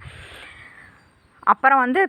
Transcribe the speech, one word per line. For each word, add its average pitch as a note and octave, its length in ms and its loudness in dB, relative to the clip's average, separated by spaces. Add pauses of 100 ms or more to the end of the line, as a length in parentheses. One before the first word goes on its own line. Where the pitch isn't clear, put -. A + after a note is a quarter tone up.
(1400)
அப்புறம் C4 400 2
வந்து, C4 300 0